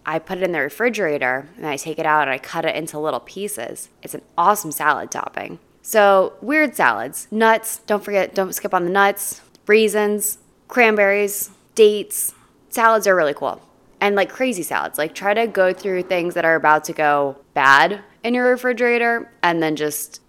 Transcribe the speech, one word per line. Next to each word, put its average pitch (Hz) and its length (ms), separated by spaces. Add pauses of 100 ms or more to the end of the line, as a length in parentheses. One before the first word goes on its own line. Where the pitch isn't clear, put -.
I 160 140
put 180 180
it 185 60
in 180 100
the 151 80
refrigerator 147 960
and 160 100
I 143 80
take 156 240
it 156 60
out 151 160
and 135 100
I 131 60
cut 165 260
it 160 120
into 156 220
little 151 220
pieces, - 680 (120)
it's - 120
an 151 80 (160)
awesome 170 340
salad 143 400
topping. - 480 (220)
So 196 600
weird 294 340
salads, 120 540
nuts, 220 560
don't 208 180
forget, 202 300
don't 190 220
skip - 180
on 180 120
the 175 40
nuts, 196 520 (260)
raisins, 208 720 (320)
cranberries, 208 800 (260)
dates. 208 580 (360)
Salads 226 360
are 190 100
really 151 180
cool. - 280 (380)
And, 202 160
like, 185 140
crazy 240 340
salads, 85 340
like, 151 180
try 202 180
to 226 140
go 190 240
through 185 320
things 175 300
that 170 100
are 165 120
about 151 300
to 165 80
go 143 440 (160)
bad 151 480 (200)
in 233 120
your 247 160
refrigerator 240 800 (100)
and 170 220
then 156 140
just 151 520